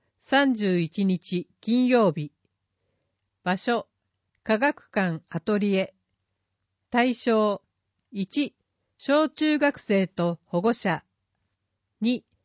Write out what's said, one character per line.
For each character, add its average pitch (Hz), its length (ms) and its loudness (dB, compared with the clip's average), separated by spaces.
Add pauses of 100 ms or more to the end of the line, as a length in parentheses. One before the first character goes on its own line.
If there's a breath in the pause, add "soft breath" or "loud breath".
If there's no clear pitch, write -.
(200)
三 269 340 2
十 196 240 0
一 175 260 -2
日 180 440 -4 (120)
金 247 280 0
曜 226 240 4
日。 147 180 -8 (1160)
場 185 100 0
所、 233 300 -2 (560)
科 220 160 0
学 285 320 -2
館 175 380 -2
ア 170 100 -8
ト 214 180 -2
リ 202 200 0
エ。 190 180 -2 (960)
対 247 240 2
象、 214 480 0 (480)
一、 220 460 -4 (420)
小 302 300 2
中 302 320 0
学 285 180 0
生 196 300 0
と 170 380 -4
保 175 160 -4
護 226 100 2
者。 175 320 -4 (960)
二、 240 240 -2 (200)